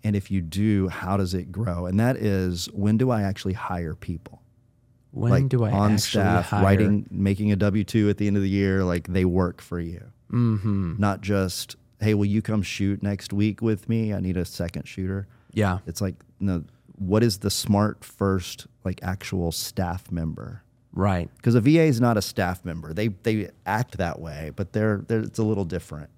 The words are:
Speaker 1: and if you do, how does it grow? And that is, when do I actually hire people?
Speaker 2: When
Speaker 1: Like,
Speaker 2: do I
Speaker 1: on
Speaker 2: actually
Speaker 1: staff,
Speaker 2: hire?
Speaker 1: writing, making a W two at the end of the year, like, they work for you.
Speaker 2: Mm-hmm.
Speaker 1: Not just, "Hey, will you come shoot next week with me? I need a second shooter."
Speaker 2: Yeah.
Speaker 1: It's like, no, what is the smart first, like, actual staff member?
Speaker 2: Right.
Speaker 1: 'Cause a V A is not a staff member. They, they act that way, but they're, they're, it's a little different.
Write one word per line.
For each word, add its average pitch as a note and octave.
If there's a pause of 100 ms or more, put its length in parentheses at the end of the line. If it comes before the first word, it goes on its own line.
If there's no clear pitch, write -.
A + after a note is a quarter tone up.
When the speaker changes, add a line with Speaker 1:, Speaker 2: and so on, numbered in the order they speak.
Speaker 1:
and G#2
if G2
you F#2+
do, F#2+
how F#2
does F#2
it F2+
grow? F2+
And F#2+
that B2+
is, F#2
when G#2
do B2+
I A2+
actually F#2+
hire E2+
people? - (720)
Speaker 2:
When A#2
Speaker 1:
Like, C3+
Speaker 2:
do B2
I G#2
Speaker 1:
on G2+
Speaker 2:
actually G#2 (220)
Speaker 1:
staff, F2+
Speaker 2:
hire? G#2
Speaker 1:
writing, G2
making G2
a -
W G2+
two G#2
at G2+
the G#2+
end G2+
of G2
the F#2+
year, F#2+
like, F2
they F#2
work F2+
for F2
you. E2+ (280)
Speaker 2:
Mm-hmm. G#2
Speaker 1:
Not G2+
just, G2 (240)
"Hey, G#2+
will G2+
you G2+
come G#2+
shoot G2
next G2+
week G2+
with A2
me? A2+
I F#2+
need F#2
a F2+
second E2+
shooter." F#2+ (260)
Speaker 2:
Yeah. F#2+
Speaker 1:
It's E2+
like, F#2+ (260)
no, F#2 (320)
what G2+
is G#2
the G2+
smart G#2
first, - (160)
like, F2+
actual F#2
staff -
member? - (320)
Speaker 2:
Right. F#2+ (120)
Speaker 1:
'Cause A#2+
a A#2+
V D3+
A D#3+
is A#2+
not A#2
a G2+
staff F2+
member. D#2+
They, G#2+
they G#2 (160)
act G#2+
that F2
way, D#2
but G2
they're, G#2+
they're, A2+
it's A2+
a A2+
little G#2
different. D#2